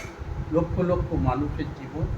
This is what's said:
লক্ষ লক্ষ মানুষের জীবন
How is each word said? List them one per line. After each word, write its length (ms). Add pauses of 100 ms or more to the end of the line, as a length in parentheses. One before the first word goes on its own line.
(520)
লক্ষ 280
লক্ষ 340
মানুষের 500
জীবন 420 (120)